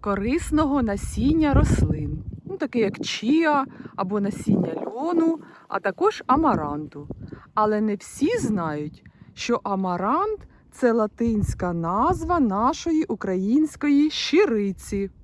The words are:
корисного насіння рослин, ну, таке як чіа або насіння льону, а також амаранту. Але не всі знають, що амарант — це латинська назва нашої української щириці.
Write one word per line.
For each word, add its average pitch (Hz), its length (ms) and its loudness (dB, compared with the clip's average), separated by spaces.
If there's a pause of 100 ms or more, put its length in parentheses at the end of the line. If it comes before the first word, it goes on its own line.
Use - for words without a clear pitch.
корисного 269 800 0
насіння 269 720 0
рослин, - 720 2 (200)
ну, 381 120 -10
таке 247 220 -4
як 208 220 0
чіа 294 680 0 (300)
або 202 240 -2
насіння 196 540 0 (120)
льону, 330 520 0 (300)
а 196 120 -4
також 339 460 0
амаранту. 156 840 0 (460)
Але 214 260 2
не 214 140 0
всі 330 440 -2
знають, 160 680 -4 (300)
що - 280 -2
амарант — 202 800 -2 (320)
це 240 200 2
латинська 214 800 0
назва 311 680 0
нашої 277 640 2
української 277 1040 2
щириці. 208 1000 0 (140)